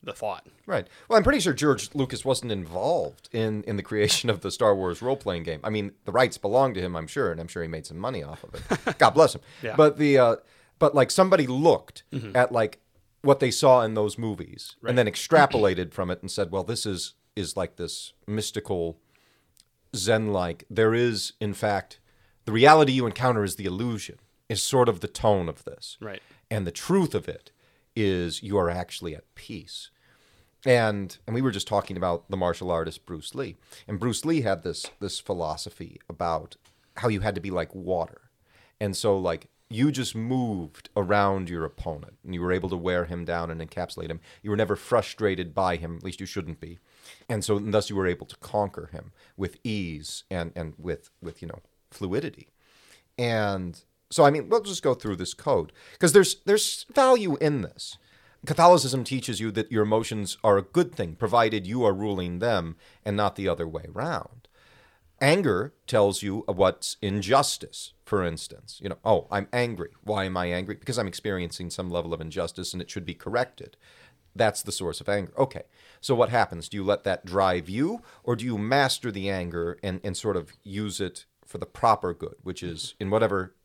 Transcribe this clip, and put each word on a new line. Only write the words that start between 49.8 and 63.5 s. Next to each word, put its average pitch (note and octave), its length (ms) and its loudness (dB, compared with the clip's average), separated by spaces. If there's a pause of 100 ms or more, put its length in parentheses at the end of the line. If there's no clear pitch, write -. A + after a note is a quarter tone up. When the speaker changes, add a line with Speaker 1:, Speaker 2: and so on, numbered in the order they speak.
Speaker 2:
and, E2+ 240 -6
and D#2+ 220 -8
with, E2+ 320 -10 (120)
with, E2 200 -14
you E2+ 60 -14
know, - 120 -14 (320)
fluidity. G2 580 -6 (680)
And G2+ 640 -2 (280)
so, E3 140 6
I C#3+ 80 10
mean, D3 180 -4
we'll A3+ 120 4
just G3+ 220 -10
go C3+ 100 2
through G#2+ 240 -6
this F2 160 -8
code, F#2+ 400 -2 (260)
'cause E3 140 4
there's, F#3+ 220 8 (100)
there's - 480 0
value A#3+ 440 4
in D3 240 0
this. - 360 -12 (480)
Catholicism D3 580 6
teaches B2 380 -4
you A2 100 -2
that A2 200 -2
your A2 120 2
emotions G#2+ 600 0
are G#2 140 6
a G2+ 40 2
good E3 340 0
thing, E2 200 -6
provided A2 520 2
you A#2+ 160 -2
are G2+ 100 4
ruling F#2 460 -4
them F2+ 380 -2 (260)
and G2+ 140 -2
not G2+ 180 0
the F#2+ 140 -2
other E2+ 180 -2